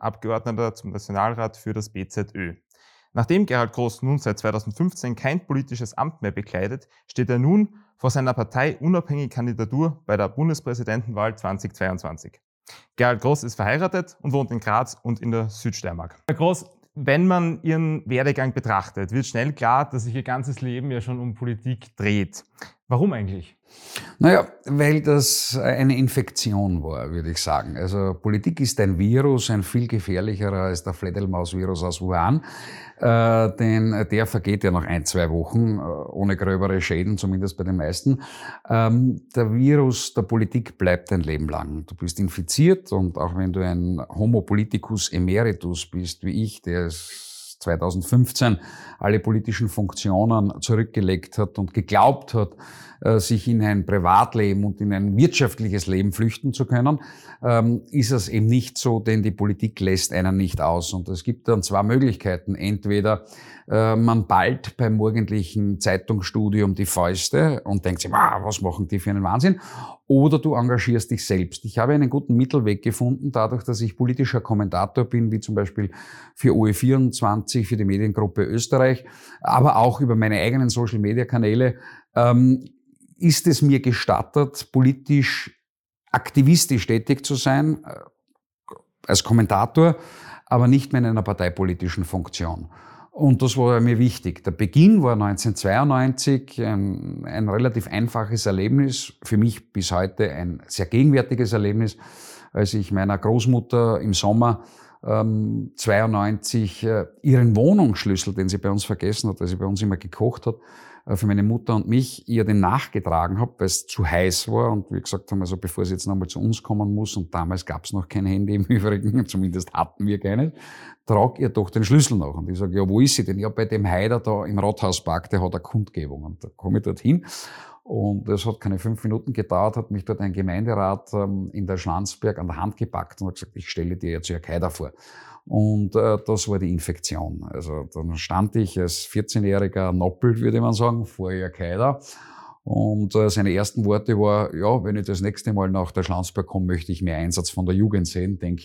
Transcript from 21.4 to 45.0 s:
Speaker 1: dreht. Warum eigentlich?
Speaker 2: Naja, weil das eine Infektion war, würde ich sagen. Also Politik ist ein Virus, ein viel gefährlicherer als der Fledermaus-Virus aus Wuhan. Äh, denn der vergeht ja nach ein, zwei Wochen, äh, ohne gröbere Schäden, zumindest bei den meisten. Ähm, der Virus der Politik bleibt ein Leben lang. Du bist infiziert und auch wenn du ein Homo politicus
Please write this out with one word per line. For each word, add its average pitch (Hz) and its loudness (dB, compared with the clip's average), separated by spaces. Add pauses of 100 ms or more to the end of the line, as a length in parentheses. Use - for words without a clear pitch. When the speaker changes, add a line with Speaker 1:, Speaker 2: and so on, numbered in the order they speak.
Speaker 1:
dreht. 101 0 (440)
Warum 147 2
eigentlich? 98 -8 (600)
Speaker 2:
Naja, 185 6 (180)
weil 147 2
das 143 2
eine 131 2
Infektion 101 0
war, 73 -8
würde 82 -6
ich 80 -6
sagen. 76 -2
Also 95 -2
Politik 104 -2
ist 131 -2
ein 95 2
Virus, 123 2
ein 104 0
viel 120 -2
gefährlicherer 98 -2
als 92 -4
der 98 -6
Fledermaus-Virus 92 -4
aus 87 -6
Wuhan. 92 2 (540)
Äh, 117 4
denn 110 2
der 110 2
vergeht 101 -2
ja 92 4
nach 87 0
ein, 85 -2
zwei 87 0
Wochen, 104 0
äh, 69 -6
ohne 82 -4
gröbere 95 0
Schäden, 92 -2
zumindest 95 -2
bei 92 -6
den 90 -2
meisten. 92 0 (480)
Ähm, 113 2 (120)
der 113 0
Virus 131 2
der 113 0
Politik 110 -2
bleibt 90 0
ein 87 0
Leben 78 -4
lang. 78 -6
Du - -16
bist 87 -8
infiziert 143 2
und 92 -2
auch 87 -4
wenn 92 -2
du 92 -2
ein 87 -2
Homo 107 2
politicus 104 -2